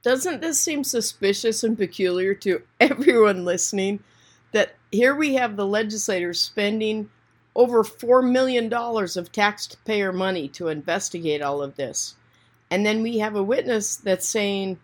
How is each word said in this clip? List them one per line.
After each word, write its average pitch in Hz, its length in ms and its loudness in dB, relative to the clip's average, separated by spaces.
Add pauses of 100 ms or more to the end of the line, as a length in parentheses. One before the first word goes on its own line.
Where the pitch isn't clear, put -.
Doesn't 262 380 0
this 320 180 -2
seem 294 240 -2
suspicious 214 800 -2
and 226 140 0
peculiar 185 580 -2
to 190 280 -2 (160)
everyone 226 680 4
listening, 190 540 -2 (520)
that - 240 0 (160)
here 247 220 4
we 285 220 0
have 233 200 0
the 202 100 -2
legislators 202 760 -2
spending 214 680 -2 (460)
over 240 280 6
four 247 380 4
million 247 480 2
dollars 233 460 -2
of 180 160 -8
taxpayer 208 800 -2
money 185 380 -2
to 170 200 -6
investigate 156 720 -4
all 143 200 -2
of 139 140 -8
this? - 400 -8 (560)
And 190 140 0
then 220 180 0
we 233 160 -2
have 214 160 -2
a 202 80 0
witness 220 520 -2
that's - 320 -2
saying 196 560 -2